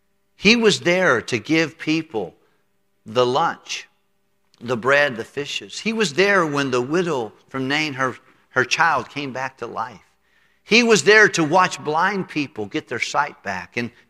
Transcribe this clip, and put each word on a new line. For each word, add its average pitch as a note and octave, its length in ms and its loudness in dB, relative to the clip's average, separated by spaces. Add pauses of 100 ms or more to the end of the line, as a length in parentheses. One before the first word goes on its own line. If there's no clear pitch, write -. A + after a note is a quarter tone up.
(340)
He A3 220 4
was G3+ 240 2
there E3+ 420 2
to A#2+ 160 -4
give D#3 400 -2
people D#3 560 -4 (720)
the A#2 180 2
lunch, C3+ 640 -2 (720)
the B2 160 -4
bread, C3+ 400 2
the G#2+ 80 -8
fishes. - 540 -10
He A3 140 -4
was G#3 220 -2
there F#3+ 300 2
when C#3+ 280 -2
the B2 100 2
widow C#3+ 500 -2 (160)
from C3 200 -6
Nain, D3+ 260 -4
her, C3 220 -4 (340)
her C#3 140 0
child, D#3 440 0
came C#3+ 240 -10
back C3 260 -10
to A#2+ 100 -10
life. G#2 340 -10 (640)
He A3+ 180 4
was G#3+ 220 4
there G#3 240 8
to E3+ 160 -2
watch F3 380 0
blind F3 460 -2
people B2+ 380 -6
get D3 220 -8
their A#2+ 100 -6
sight D3 460 -4
back F#2 320 -8
and A#2+ 160 -6 (180)